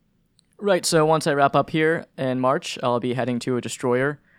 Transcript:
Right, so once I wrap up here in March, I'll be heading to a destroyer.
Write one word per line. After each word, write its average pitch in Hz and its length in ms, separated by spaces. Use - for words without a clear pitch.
Right, 196 300
so 160 180
once 156 220
I 160 60
wrap 139 240
up 139 140
here 160 360
in 127 220
March, 131 420
I'll 120 200
be 123 140
heading 123 260
to 127 160
a 120 40
destroyer. 127 600